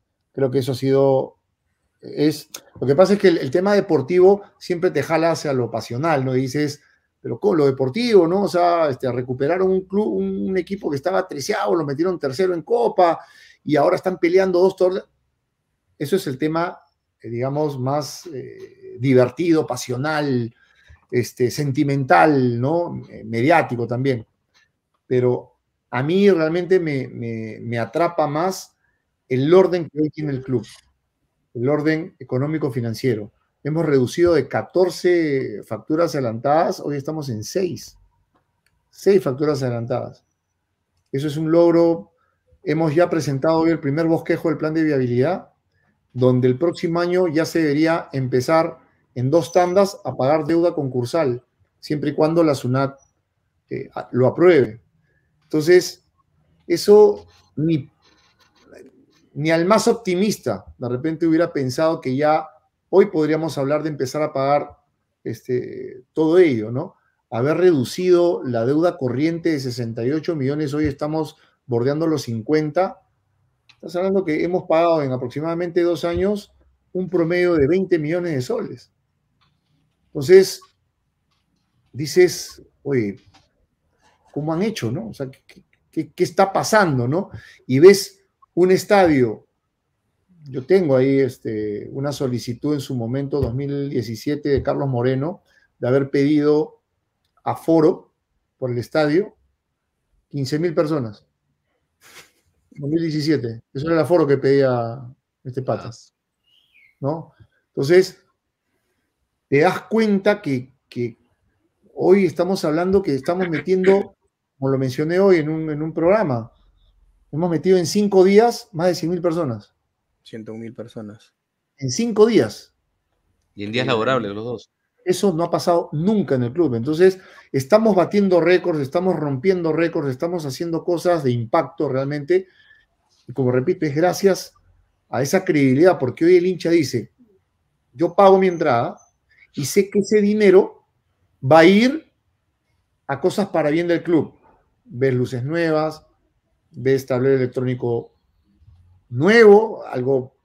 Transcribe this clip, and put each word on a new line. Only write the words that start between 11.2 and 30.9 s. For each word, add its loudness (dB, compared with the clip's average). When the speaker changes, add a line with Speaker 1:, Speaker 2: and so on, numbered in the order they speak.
Speaker 1:
treceado, -4
lo -2
metieron -4
tercero -2
en -6
Copa, 2
y -2
ahora 2
están -6
peleando 2
dos 2
torneos". -2
Eso -2
es -2
el -6
tema, -2
eh, -16
digamos, -4
más, -6
eh, -18
divertido, 2
pasional, -4
este, -2
sentimental, 2
¿no? -4
Eh, -18
mediático 0
también. -2
Pero -2
a -4
mí 4
realmente 0
me, -4
me, -10
me -6
atrapa -2
más -6
el 0
orden 2
que -8
hoy -2
tiene -8
el -6
club, -4